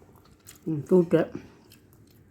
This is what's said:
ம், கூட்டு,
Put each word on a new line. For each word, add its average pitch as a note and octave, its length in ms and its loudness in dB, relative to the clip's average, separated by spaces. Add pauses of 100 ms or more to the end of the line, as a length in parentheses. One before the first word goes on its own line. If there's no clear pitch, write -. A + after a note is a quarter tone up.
(680)
ம், D3+ 180 -6
கூட்டு, E3+ 360 2 (1080)